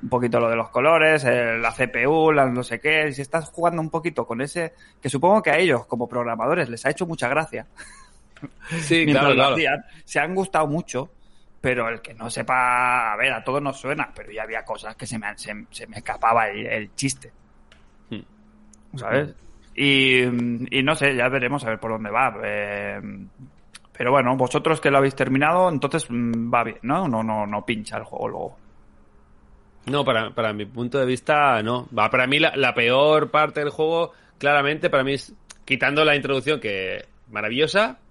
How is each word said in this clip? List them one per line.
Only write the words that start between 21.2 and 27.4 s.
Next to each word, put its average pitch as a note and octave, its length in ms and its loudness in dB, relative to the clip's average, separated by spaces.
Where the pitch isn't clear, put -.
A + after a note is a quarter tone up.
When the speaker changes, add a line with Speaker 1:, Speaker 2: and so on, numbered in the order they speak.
Speaker 1:
veremos B2+ 360 -2
a A2+ 40 -4
ver A2 100 -4
por A2+ 120 -6
dónde A2 180 -6
va. A#2 240 0
Eh, G2+ 580 -6
pero B2 140 0
bueno, C3 260 4
vosotros D3 420 2
que D3 100 2
lo C#3 100 4
habéis C#3 160 2
terminado, D3 540 2
entonces, D3+ 400 -2
mm, A#2 440 -2
va A#2+ 100 2
bien, A#2 200 -8
¿no? D#3+ 260 0
No, A2+ 140 0
no, G#2+ 220 -2